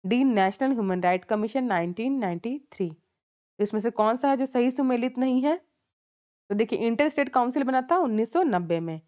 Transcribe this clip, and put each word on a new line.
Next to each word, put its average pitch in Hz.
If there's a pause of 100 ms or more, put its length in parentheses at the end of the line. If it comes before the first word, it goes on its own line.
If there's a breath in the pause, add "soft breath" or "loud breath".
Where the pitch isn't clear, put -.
डी, 240
नेशनल 233
ह्यूमन 190
राइट 180
कमीशन 220
नाइनटीन 214
नाइंटी 220 (140)
थ्री। 175
तो -
इसमें 208
से 226 (120)
कौन 226
सा 277
है 277
जो 262
सही 254
सुमेलित 254
नहीं 254
है? 302
तो -
देखिए, 220
इंटरस्टेट 262
काउंसिल 254
बना 254
था 339
उन्नीस 226
सौ 359
नब्बे 175
में। 160